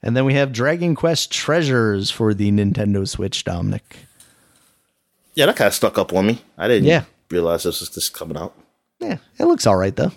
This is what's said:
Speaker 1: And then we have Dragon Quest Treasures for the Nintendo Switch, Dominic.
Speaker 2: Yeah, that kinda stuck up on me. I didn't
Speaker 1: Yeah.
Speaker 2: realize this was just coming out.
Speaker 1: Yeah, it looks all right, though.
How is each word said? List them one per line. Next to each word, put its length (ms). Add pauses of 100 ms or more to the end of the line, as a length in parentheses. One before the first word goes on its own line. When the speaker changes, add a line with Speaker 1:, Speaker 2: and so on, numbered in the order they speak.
Speaker 1:
And 120
then 80
we 100
have 160
Dragon 460
Quest 340
Treasures 800
for 240
the 160
Nintendo 560
Switch, 380
Dominic. 540 (1400)
Speaker 2:
Yeah, 120
that 100
kinda 140
stuck 260
up 160
on 140
me. 160 (160)
I 80
didn't 220
Speaker 1:
Yeah. 160 (260)
Speaker 2:
realize 320
this 160
was 100
just 240
coming 240
out. 160 (460)
Speaker 1:
Yeah, 200 (200)
it 60
looks 200
all 120
right, 180
though. 220